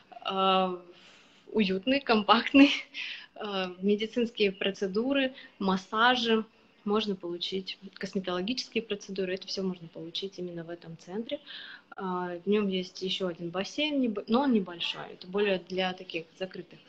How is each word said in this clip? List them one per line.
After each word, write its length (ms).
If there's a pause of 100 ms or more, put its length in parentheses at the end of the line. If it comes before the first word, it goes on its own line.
(220)
а, 580 (760)
уютный, 480
компактный. 720
<laughs> 60 (600)
А, 400
медицинские 720
процедуры, 800 (260)
массажи 840 (400)
можно 320
получить, 640 (160)
косметологические 880
процедуры, 520
это 120
всё 160
можно 240
получить 520
именно 260
в 40
этом 280
центре. 420 (560)
А, 480
в 60
нём 180
есть 340
ещё 260
один 220
бассейн, 520
небо-, 260
но 140
он 120
небольшой, 500 (100)
это 140
более 320 (100)
для 240
таких 320 (140)
закрытых, 480